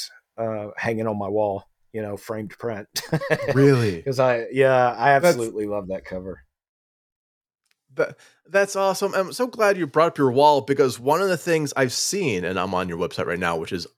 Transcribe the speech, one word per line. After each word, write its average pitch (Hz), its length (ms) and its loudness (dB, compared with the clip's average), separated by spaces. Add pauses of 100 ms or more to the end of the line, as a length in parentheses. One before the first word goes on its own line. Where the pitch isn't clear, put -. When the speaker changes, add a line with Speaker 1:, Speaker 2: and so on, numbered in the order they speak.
(360)
Speaker 1:
uh, 110 400 -6
hanging 113 300 -4
on 107 120 -2
my 101 100 -6
wall, 101 400 -2 (240)
you 110 100 -8
know, 101 140 -8
framed 107 420 -10
print. 107 300 -8 (240)
<laughs> 151 420 -2
Speaker 2:
Really? 120 480 4
Speaker 1:
'Cause 127 160 -4
I, 123 340 2
yeah, 127 440 4
I 139 220 4
Speaker 2:
That's 135 80 4 (100)
Speaker 1:
absolutely 110 300 -4
love 101 220 -4
that 95 160 -8
cover. 92 380 -12 (1500)
Speaker 2:
That, 143 220 -2 (300)
that's 196 300 0
awesome. 196 380 0
I'm 185 180 -2
so 247 160 -2
glad 214 280 2
you 175 100 -2
brought 156 220 2
up 165 100 -6
your 139 120 4
wall, 143 300 6
because 131 400 2
one 143 200 2
of 196 80 2
the 185 80 0
things 156 400 0
I've 131 160 2
seen, 131 520 -2
and 92 140 -2
I'm 95 160 -2
on 92 140 -2
your 85 100 -6
website - 280 -4
right 87 120 -4
now, 85 180 0
which 80 160 -8
is 85 140 -6 (120)